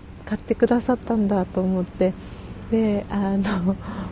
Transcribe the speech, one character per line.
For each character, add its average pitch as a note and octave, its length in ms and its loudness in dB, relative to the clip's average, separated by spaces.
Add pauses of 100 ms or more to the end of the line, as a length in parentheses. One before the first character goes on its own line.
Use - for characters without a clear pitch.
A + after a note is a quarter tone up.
(240)
買 G#3+ 140 -2
っ - 20 -16
て - 140 -2
く A#3 120 6
だ A#3+ 140 4
さ B3 140 2
っ A3+ 40 0
た - 160 -2
ん G#3+ 120 4
だ」 G3 180 2
と - 160 -2
思 F#3 220 2
っ - 20 -2
て、 C#4 280 2 (580)
で、 G#3+ 400 2
あ G3 260 0
の、 G3 400 2 (340)